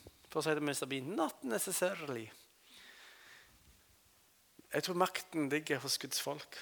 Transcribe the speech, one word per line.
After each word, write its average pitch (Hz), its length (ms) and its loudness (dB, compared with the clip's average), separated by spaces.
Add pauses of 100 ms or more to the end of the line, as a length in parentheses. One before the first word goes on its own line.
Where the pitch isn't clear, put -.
(280)
for - 100 -2
å 147 60 0
si 156 100 4
det 151 60 2
med 147 100 2
Mister 135 220 -2
Bean, 135 240 -2
not 311 320 0
necessarily. 180 800 0 (2500)
Jeg - 160 2
tror 180 160 0
makten 160 500 2
ligger 151 320 2
hos 135 160 2
Guds - 240 -2
folk, - 400 -6